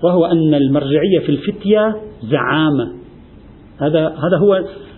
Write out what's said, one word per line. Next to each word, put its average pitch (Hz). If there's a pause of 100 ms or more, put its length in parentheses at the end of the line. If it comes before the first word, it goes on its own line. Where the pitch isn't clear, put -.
وهو 175
أن 160
المرجعية 143
في -
الفتية 208 (260)
زعامة. 131 (880)
هذا، 156
هذا 170
هو 190 (340)